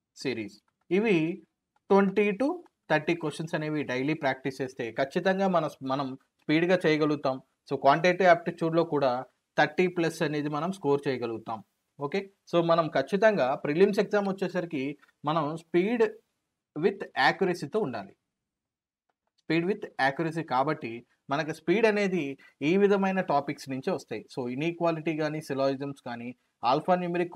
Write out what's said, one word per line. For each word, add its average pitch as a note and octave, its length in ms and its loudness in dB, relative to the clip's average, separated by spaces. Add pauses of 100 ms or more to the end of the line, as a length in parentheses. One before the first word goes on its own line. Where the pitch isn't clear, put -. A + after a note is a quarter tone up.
(240)
సిరీస్. A2+ 340 -6 (420)
ఇవి G#3+ 160 2 (800)
ట్వంటీ G3 340 4 (140)
to C#4 80 2 (420)
థర్టీ D#3 320 2
క్వశ్చన్స్ D#3+ 360 -6
అనేవి D3+ 340 -4
డైలీ C#3+ 320 -2
ప్రాక్టీస్ C3+ 360 -4
చేస్తే B2+ 260 -6 (140)
ఖచ్చితంగా F#3+ 560 0
మన, D#3 80 0 (280)
మనం C#3 140 -4 (360)
స్పీడ్‌గా F3 420 2
చేయగలుగుతాం. D3+ 520 2 (320)
So, - 40 -2 (120)
క్వాంటిటేటివ్ F3 480 6
యాప్టిట్యూడ్‌లో E3 520 0 (100)
కూడా C#3 180 2 (460)
థర్టీ D#3+ 280 2 (100)
ప్లస్ E3 320 -2
అనేది D3 300 -2
మనం E3+ 200 -4
స్కోర్ C#3+ 300 0
చేయగలుగుతాం. A2+ 500 -6 (460)
ఓకే, C#3+ 140 -4 (320)
so F3 60 2 (120)
మనం E3 240 4
ఖచ్చితంగా F#3+ 540 2 (160)
ప్రిలిమ్స్ F#3+ 400 2
ఎగ్జామ్ G3+ 260 0
వచ్చేసరికి F3 540 -4 (440)
మనం D#3 160 0 (200)
speed G#3+ 380 0 (840)
with G#3 180 0 (220)
యాక్యురసీతో E3+ 640 0
ఉండాలి. A2 280 -10 (1300)
Speed E3 280 2
with G#3+ 140 -2 (240)
accuracy E3 360 -2 (100)
కాబట్టి C#3 380 0 (420)
మనకు D3+ 260 -4
స్పీడ్ A3 320 2
అనేది F#3+ 320 0 (460)
ఈ - 20 4 (120)
విధమైన G3 380 2 (100)
టాపిక్స్ C#3+ 420 -2
నుంచే B2+ 240 -4
వస్తాయి. G#2+ 260 -10 (100)
So, - 60 -8 (160)
inequality E3 680 -2
కానీ, D#3 280 -2
syllogisms C3+ 580 -2
కానీ, A#2+ 220 -10 (420)
alphanumeric, F3 640 0